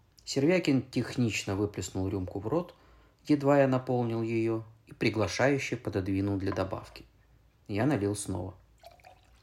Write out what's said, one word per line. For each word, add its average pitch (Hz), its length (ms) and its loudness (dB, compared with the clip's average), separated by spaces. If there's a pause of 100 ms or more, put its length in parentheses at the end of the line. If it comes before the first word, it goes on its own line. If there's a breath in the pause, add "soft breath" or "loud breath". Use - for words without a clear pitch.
(240)
Сервякин 143 580 2
технично 113 760 -2
выплеснул 98 520 -4
рюмку 95 320 -4
в 101 80 -6
рот, 170 260 -2 (540 soft breath)
едва 143 320 6
я 135 80 8
наполнил 123 560 0
её, 113 400 0 (240)
и - 60 -18
приглашающе 120 840 0
пододвинул 98 600 -2
для 95 140 -4
добавки. - 540 -6 (600)
Я 107 180 -2
налил 104 300 0
снова. 95 400 -6 (880)